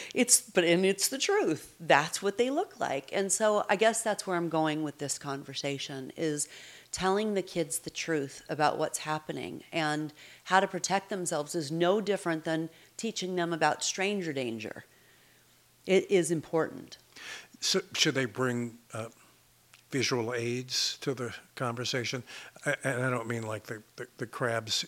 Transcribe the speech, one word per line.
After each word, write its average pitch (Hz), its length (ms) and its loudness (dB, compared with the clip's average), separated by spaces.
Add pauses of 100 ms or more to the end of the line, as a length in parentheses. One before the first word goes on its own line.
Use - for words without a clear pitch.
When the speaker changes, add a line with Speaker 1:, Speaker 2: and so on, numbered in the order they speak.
(140)
Speaker 1:
it's, - 260 6
but, - 240 4
and 170 200 6
it's 196 240 4
the 262 80 -4
truth. 392 640 0
That's 156 400 4
what 196 180 -2
they 247 120 4
look 330 300 -2
like. - 320 -2
And 196 180 0
so 208 400 4
I 208 60 4
guess 220 260 4
that's 208 240 -2
where 185 100 0
I'm 170 140 0
going 156 320 2
with 147 160 -6
this 139 180 -4
conversation, 139 1000 -6
is 147 320 -2 (420)
telling 202 420 2
the 196 80 2
kids 170 380 -2
the - 100 -8
truth 147 600 -2
about 151 300 2
what's - 200 -2
happening - 640 -6 (100)
and 151 400 -2 (320)
how 185 140 6
to 190 80 4
protect 190 420 -2
themselves 165 460 -2
is 151 160 -2
no 175 300 4
different 185 440 0
than 160 240 0 (280)
teaching 185 400 -4
them 170 160 0
about 156 320 2
stranger 190 480 0
danger. 113 520 -6 (1000)
It 185 240 4
is 175 200 4
important. - 680 -2 (640)
Speaker 2:
So - 200 2 (140)
should 147 200 4
they 131 120 2
bring, 120 520 -2 (140)
uh, 113 140 -6 (840)
visual 120 440 0
aids 123 680 -2
to 139 120 -2
the 117 200 -8 (200)
conversation? 123 680 -4 (420)
A-, 143 200 0
and 127 200 0
I 131 60 2
don't 117 180 -2
mean 117 140 -4
like 107 220 -6
the, 110 180 -10 (140)
the, 123 100 -10 (100)
the 127 100 -6
crab's 113 600 -2